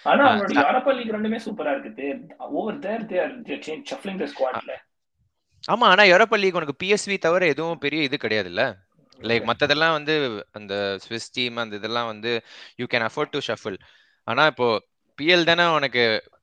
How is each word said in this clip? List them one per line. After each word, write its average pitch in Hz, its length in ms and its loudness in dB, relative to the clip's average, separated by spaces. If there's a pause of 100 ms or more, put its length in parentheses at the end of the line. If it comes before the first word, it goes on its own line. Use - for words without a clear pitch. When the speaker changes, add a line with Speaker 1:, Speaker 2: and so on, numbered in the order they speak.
Speaker 1:
ஆனா, 214 240 6
Speaker 2:
அ, 107 100 6
Speaker 1:
அவனோட 196 120 -2
Speaker 2:
ச- - 60 -2
Speaker 1:
யூரோப்பா 269 400 2
லீக் 226 180 -6
ரெண்டுமே 220 360 -4
சூப்பரா 151 220 -4
இருக்குது. 135 500 -6 (180)
Over 160 360 -6
there, 196 260 -6
they 185 180 -6
are, 131 240 -4
they 143 120 -10
are - 120 -10
change, 156 240 -10
shuffling 190 300 -10
the 147 60 -4
squad-ல. 127 440 -6
Speaker 2:
ஆ. - 1040 -10
ஆமா, 226 40 0
ஆனா 202 220 8
யூரோப்பா 208 360 6
லீக் 190 160 0
உனக்கு 151 200 -4
பி 180 140 -6
எஸ் 202 220 0
வி 196 80 -2
தவிர 180 280 2
எதுவும் 156 320 -2
பெரிய 147 240 -2
இது 139 200 -2
கிடையாதுல்ல? 104 520 -2 (440)
Like, 113 320 -2
Speaker 1:
ஓகே. - 0 -
Speaker 2:
மத்ததெல்லாம் 147 400 2
வந்து 147 640 -2
அந்த 101 460 -4 (100)
ஸ்விஸ் 113 240 -10
டீம், 123 240 -4
அந்த 110 200 -6
இதெல்லாம் 113 300 -4
வந்து 113 360 -4 (400)
you - 20 -6 (100)
can 113 200 0
afford 147 240 -4
to 117 160 -4
shuffle. 101 240 -8 (460)
ஆனா, 127 220 2
இப்போ 120 360 0 (320)
பி 143 120 -6
எல் 175 180 4
தானே 170 220 4
உனக்கு 123 640 0 (120)